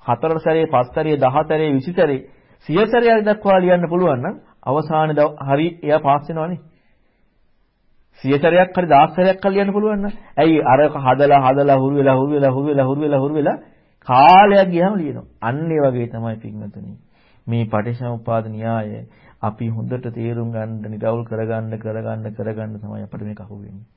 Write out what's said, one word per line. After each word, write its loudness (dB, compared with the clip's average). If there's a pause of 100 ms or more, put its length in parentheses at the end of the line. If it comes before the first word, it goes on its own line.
හතර -2
සැරේ, 0
පස් 0
සැරේ, -2
දහ 2
සැරේ, -2
විසි -2
සැරේ, 0 (420)
සිය 0
සැරයක් 2
දක්වා 2
ලියන්න 2
පුළුවන් 0
නම් -6 (280)
අවසාන -2
දව-, 2
හරි 0 (160)
එයා 2
පාස් 2
වෙනවනේ. -8 (1600)
සිය 2
සැරයක් 4
හරි, 0
දාස් 6
සැරයක් 2
හරි 0
ලියන්න 0
පුළුවන් -2
නම්. -6 (240)
ඇයි 4
අරක 4
හදලා, 4
හදලා, 4
හුරු 0
වෙලා, 4
හුරු 0
වෙලා, 2
හුරු -2
වෙලා, 0
හුරු -2
වෙලා, 0
හුරු -2
වෙලා -2 (500)
කාලයක් 8
ගියාම 0
ලියනවා. -6 (160)
අන්න -4
ඒ 0
වගේ 0
තමයි -8
පින්වතුනි. -14 (580)
මේ 0
පටිච්චසමුප්පාද -4
න්‍යාය -6 (320)
අපි -6
හොඳට -6
තේරුම් -6
ගන්න, -8
නිරවුල් -6
කරගන්න, -6
කරගන්න, -10
කරගන්න -10
තමයි -12
අපිට -14
මේක -12
අහු -18
වෙන්නේ. -18 (100)